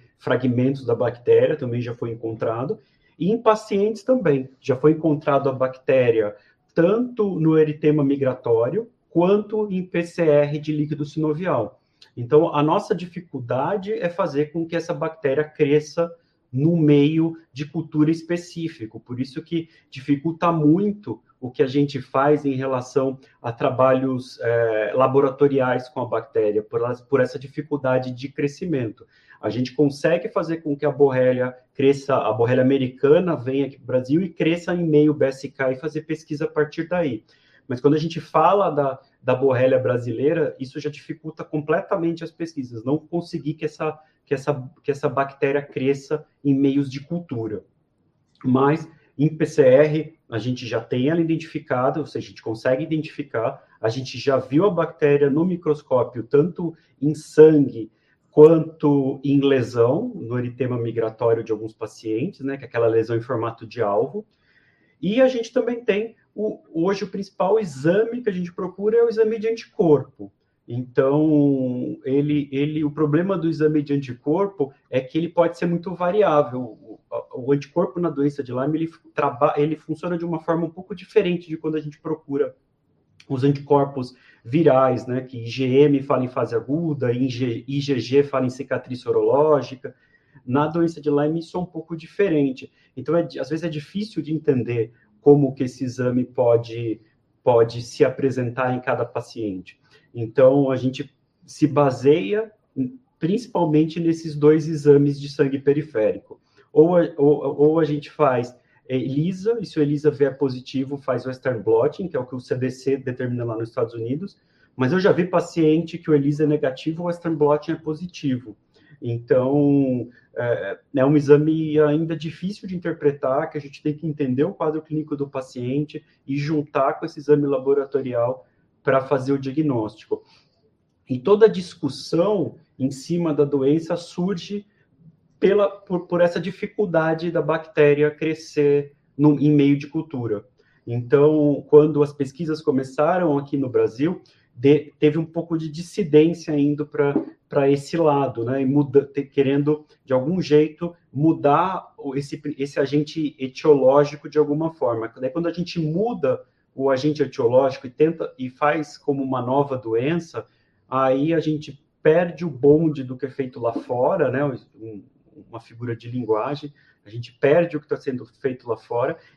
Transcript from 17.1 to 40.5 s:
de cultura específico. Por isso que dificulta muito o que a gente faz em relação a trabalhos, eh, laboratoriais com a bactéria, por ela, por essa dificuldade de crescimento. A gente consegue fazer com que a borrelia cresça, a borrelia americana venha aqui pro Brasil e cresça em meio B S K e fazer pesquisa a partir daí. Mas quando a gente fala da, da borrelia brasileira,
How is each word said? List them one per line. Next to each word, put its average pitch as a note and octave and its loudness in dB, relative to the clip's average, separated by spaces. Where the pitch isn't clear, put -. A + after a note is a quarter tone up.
de C#3+ -10
cultura D#3 0
específico. D#3+ -8
Por B2 -12
isso C#3+ -8
que E3 -6
dificulta E3 -2
muito D#3+ 0
o B2 -10
que - -4
a C3+ 4
gente C#3+ -2
faz D3 0
em C#3 -2
relação C3 -4
a B2+ -6
trabalhos, C3 0
eh, A2+ 0
laboratoriais C3 2
com C3 -8
a A#2+ -4
bactéria, A2 -2
por A#2 -6
ela, A#2+ -2
por - -2
essa B2+ -2
dificuldade C3 -4
de B2+ -12
crescimento. C#3+ -6
A C#3+ -6
gente B2 -4
consegue D#3+ 0
fazer E3 -4
com D3 -6
que C#3 -6
a D3 2
borrelia B2+ 2
cresça, C3+ 2
a A2 0
borrelia A#2+ 2
americana C#3 2
venha C3 -2
aqui C#3 -14
pro - -20
Brasil B2+ 0
e F#3 -6
cresça E3+ -2
em F3 -2
meio D3+ 4
B C#3 0
S C3+ -8
K C3 -2
e C3 -4
fazer D3+ -8
pesquisa D3+ -8
a D#3 -8
partir D3+ -4
daí. D#3+ -4
Mas B2 -6
quando D3 2
a D#3 2
gente E3 -6
fala F3 2
da, C#3 -2
da B2+ 0
borrelia C3 2
brasileira, B2 -2